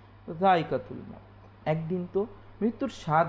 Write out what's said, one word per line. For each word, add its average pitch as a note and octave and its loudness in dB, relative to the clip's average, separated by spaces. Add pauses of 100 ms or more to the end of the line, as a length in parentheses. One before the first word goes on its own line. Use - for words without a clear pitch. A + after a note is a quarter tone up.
(400)
যায়কাতুল D#3+ 2
মউত, - -16
একদিন E3 -2
তো G3 0 (360)
মৃত্যুর A#3+ -2
স্বাদ D#3+ 2